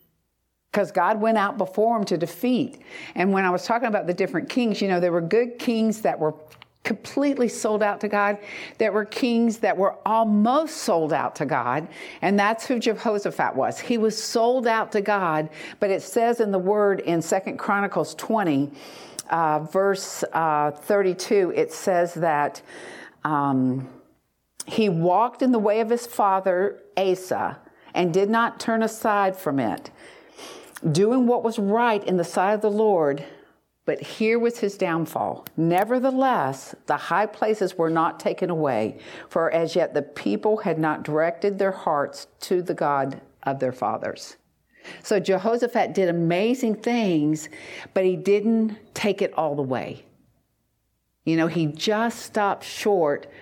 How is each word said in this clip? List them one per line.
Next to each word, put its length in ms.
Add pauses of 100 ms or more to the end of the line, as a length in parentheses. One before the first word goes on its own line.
(720)
'cause 220
God 260
went 180
out 200
before 400
'em 80
to 120
defeat. 640 (320)
And 200
when 100
I 60
was 160
talking 240
about 180
the 60
different 340
kings, 340
you 60
know, 140
there 100
were 80
good 400
kings 440
that 140
were 160 (500)
completely 640
sold 360
out 180
to 60
God. 320 (400)
There 120
were 140
kings 540
that 180
were 260
almost 760
sold 360
out 220
to 100
God, 420 (360)
and 160
that's 260
who 140
Jehoshaphat 760
was. 240
He 200
was 220
sold 440
out 280
to 80
God, 480 (300)
but 120
it 100
says 380
in 120
the 60
word 440
in 200
Second 380
Chronicles 560
twenty, 560 (580)
uh, 300
verse, 640 (100)
uh, 380
thirty-two, 840
it 160
says 440
that, 480 (600)
um, 640 (800)
he 240
walked 540
in 80
the 80
way 220
of 100
his 160
father 760 (160)
Asa 600 (340)
and 180
did 180
not 300
turn 220
aside 540
from 240
it, 320 (1000)
doing 360
what 160
was 160
right 440
in 140
the 60
sight 300
of 80
the 100
Lord. 520 (600)
But 160
here 380
was 220
his 180
downfall. 720 (100)
Nevertheless, 1160 (100)
the 100
high 300
places 540
were 100
not 300
taken 320
away, 480 (280)
for 240
as 240
yet 200
the 80
people 540
had 200
not 240
directed 560
their 140
hearts 560 (140)
to 200
the 140
God 440 (220)
of 180
their 120
fathers. 680 (640)
So 180
Jehoshaphat 760
did 140
amazing 640
things, 760 (460)
but 100
he 100
didn't 600 (160)
take 300
it 120
all 200
the 80
way. 420 (1200)
You 100
know, 120
he 180
just 540
stopped 440
short 640 (160)